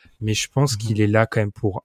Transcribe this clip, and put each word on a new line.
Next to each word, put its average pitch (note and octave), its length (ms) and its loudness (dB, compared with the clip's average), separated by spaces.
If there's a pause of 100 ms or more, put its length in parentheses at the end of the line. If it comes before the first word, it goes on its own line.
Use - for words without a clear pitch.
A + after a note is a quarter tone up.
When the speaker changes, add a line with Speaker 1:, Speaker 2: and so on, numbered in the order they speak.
(200)
Speaker 1:
Mais G#2+ 140 -2
je - 140 -4
pense C3+ 260 0
Speaker 2:
Mhm. G#2 40 -6
Speaker 1:
qu'il G#2+ 220 -2
est G#2+ 80 4
là A2 180 4
quand - 140 -4
même G2+ 120 -2
pour - 320 -4